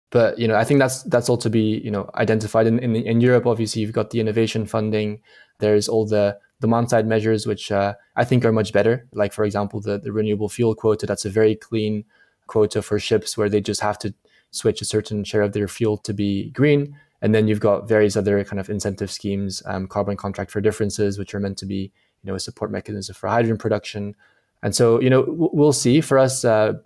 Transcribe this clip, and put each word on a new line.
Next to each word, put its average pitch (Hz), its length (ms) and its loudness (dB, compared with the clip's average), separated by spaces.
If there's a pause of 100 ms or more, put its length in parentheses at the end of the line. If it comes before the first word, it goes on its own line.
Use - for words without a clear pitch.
(120)
But, 113 280 2
you 117 80 0
know, 110 80 2
I 107 80 4
think 143 160 4
that's, 127 240 0
that's 123 240 0
all 120 100 2
to 117 120 -4
be, 110 340 2
you 110 80 -6
know, 101 240 -6
identified. 110 520 2
In, 113 120 2
in, 120 160 0
in 113 240 0
Europe, 123 260 4
obviously, 113 360 -2
you've 107 100 -4
got 107 200 -2
the 117 100 0
innovation 110 440 0
funding. 107 540 -2 (400)
There's 107 300 2
all 110 160 0
the 104 320 0 (240)
demand 117 280 2
side 110 160 2
measures, 110 400 0
which, 107 240 -6
uh, 101 260 -2 (200)
I 117 80 2
think 120 220 2
are 113 80 4
much 107 180 0
better. 113 400 2
Like, 104 220 -2
for 107 100 -2
example, 101 380 -2
the, 101 160 -4
the 101 160 -10
renewable 107 340 -2
fuel 113 260 0
quota, 107 320 0
that's 101 200 -4
a 104 40 -6
very 107 260 4
clean 107 500 -4 (420)
quota 104 340 0
for 104 160 -2
ships - 400 -2
where 104 120 0
they 104 100 2
just 101 220 -4
have 104 180 -2
to 98 140 -8 (380)
switch - 300 -2
a - 40 -8
certain 107 400 -4
share 110 160 0
of 101 100 0
their 101 160 -2
fuel 107 300 -2
to - 160 -8
be 101 380 -2
green. 143 440 0 (260)
And 107 140 2
then 110 140 4
you've 107 100 0
got 101 300 2
various 107 260 4
other 101 300 2
kind 101 140 -8
of 95 100 -8
incentive 101 420 -6
schemes, 98 540 -6
um, 95 220 -6
carbon 101 280 -4
contract 98 360 -8
for 104 100 -4
differences, 101 560 -2
which 98 180 -10
are 98 60 -4
meant 98 160 -6
to - 80 -12
be, 98 100 -6
you 98 160 -6 (320)
know, 98 120 -8
a 92 40 -6
support - 320 -8
mechanism 101 440 -10
for - 120 -10
hydrogen 113 300 0
production. 104 580 -6 (480)
And 101 100 -2
so, 117 280 4
you 127 80 4
know, 131 160 4
w-, 160 260 0
we'll 147 220 4
see. 127 260 4
For 143 180 2
us, 131 280 2
uh, 110 280 4 (120)